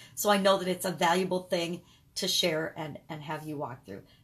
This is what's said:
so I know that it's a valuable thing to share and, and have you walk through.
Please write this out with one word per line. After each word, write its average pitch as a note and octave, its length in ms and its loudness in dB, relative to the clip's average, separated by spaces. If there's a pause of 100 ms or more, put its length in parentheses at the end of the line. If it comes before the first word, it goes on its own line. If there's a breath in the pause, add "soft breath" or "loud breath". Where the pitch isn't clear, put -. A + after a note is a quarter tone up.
(160 loud breath)
so G#3 140 2
I G3+ 60 8
know G3 220 6
that F3+ 80 -2
it's F3+ 180 -2
a F#3 60 0
valuable F3+ 540 2
thing F3 380 -2 (340 soft breath)
to G3 100 -4
share D#3+ 500 0
and, D#3 220 -8 (100)
and D3+ 140 -8
have D3+ 240 -8
you D3+ 100 -8
walk C3 300 -10
through. F#2+ 160 -14 (220 soft breath)